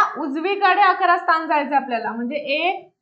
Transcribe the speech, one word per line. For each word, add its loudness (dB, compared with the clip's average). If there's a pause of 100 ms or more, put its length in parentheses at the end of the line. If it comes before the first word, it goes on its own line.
(180)
उजवीकडे 0
अकरा 4
स्थान 0
जायचं 0
आपल्याला, -4
म्हणजे -6
एक, -2 (140)